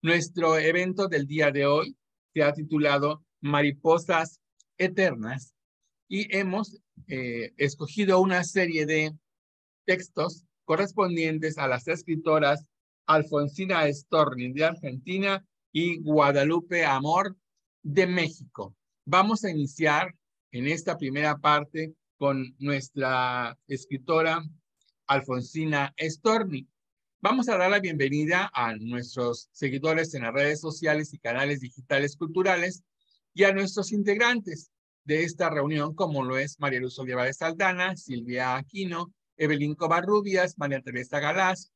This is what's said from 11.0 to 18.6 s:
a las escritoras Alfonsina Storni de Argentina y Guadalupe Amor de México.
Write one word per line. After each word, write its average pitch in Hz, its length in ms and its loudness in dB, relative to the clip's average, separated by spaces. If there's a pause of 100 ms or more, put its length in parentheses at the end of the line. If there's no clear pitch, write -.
a 139 80 -2
las 123 220 -2
escritoras 156 760 0 (440)
Alfonsina 156 840 2
Storni 131 600 0
de 151 120 0
Argentina 170 840 -4 (240)
y 170 300 -2
Guadalupe 151 840 2
Amor 160 520 0 (440)
de 156 240 2
México. 165 680 -4 (300)